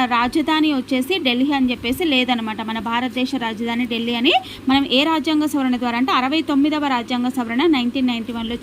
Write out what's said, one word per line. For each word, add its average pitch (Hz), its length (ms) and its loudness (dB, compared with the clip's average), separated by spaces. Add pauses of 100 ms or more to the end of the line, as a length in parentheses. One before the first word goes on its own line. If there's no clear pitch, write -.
రాజధాని 294 680 2
వచ్చేసి 262 460 0
ఢిల్లీ 262 340 2
అని 262 180 2
చెప్పేసి 247 340 -2
లేదనమాట. 247 560 0
మన 220 180 -6
భారతదేశ 247 580 -2
రాజధాని 233 500 -4
ఢిల్లీ 233 280 -2
అని 247 180 2 (360)
మనం 269 180 4
ఏ 262 180 4
రాజ్యాంగ 311 420 2
సవరణ 262 300 0
ద్వారా 233 220 -2
అంటే 262 140 0
అరవై 277 300 2
తొమ్మిదవ 294 440 2
రాజ్యాంగ 247 420 -2
సవరణ 254 380 0
నైన్టీన్ 254 400 2
నైన్టీ 233 260 -4
వన్లో 233 300 -6